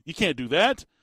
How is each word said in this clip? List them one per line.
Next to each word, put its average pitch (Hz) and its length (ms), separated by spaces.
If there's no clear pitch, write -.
You 160 100
can't 202 220
do 123 120
that. 208 360